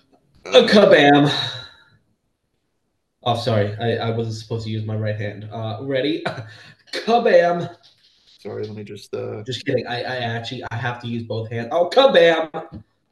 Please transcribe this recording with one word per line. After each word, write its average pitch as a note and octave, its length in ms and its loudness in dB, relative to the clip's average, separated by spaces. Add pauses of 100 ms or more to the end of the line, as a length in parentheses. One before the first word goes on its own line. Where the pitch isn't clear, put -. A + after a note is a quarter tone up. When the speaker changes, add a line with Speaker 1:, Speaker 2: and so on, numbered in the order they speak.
(460)
Speaker 1:
Uh, A3 180 6
Speaker 2:
A - 20 0
kabam. D3 640 6 (1900)
Oh, A#2+ 140 -2
sorry. G#2 400 0
I, A#2 320 -2
I - 20 -2
wasn't A2+ 260 -4
supposed A2 280 -8
to G#2+ 60 -8
use G#2+ 140 -4
my A2 120 -6
right G#2+ 200 -4
hand. G#2 360 -10
Uh, A2 300 -8
ready? C#3 460 -2
<laughs> - 640 -14
Kabam. F3 840 2 (640)
Speaker 1:
Sorry, G#2 260 -10
let G#2+ 120 -12
me G#2+ 80 -14
just, G#2 300 -14
uh A2 300 -8
Speaker 2:
Just B2 200 -10
kidding. B2 220 -2
I, A#2+ 160 -6
I B2+ 140 -6
actually, A#2 540 -6
I A#2 60 -8
have A#2+ 240 -6
to A#2+ 80 -10
use A#2 140 -6
both A2 280 -8
hands. A#2 220 -6
Oh, F3 180 2
kabam! F#3 600 4 (600)